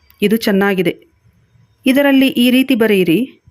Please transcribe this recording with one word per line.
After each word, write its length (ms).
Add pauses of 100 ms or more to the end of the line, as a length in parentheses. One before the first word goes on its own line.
(220)
ಇದು 140
ಚೆನ್ನಾಗಿದೆ. 600 (880)
ಇದರಲ್ಲಿ 420
ಈ 220
ರೀತಿ 240
ಬರೆಯಿರಿ, 640 (100)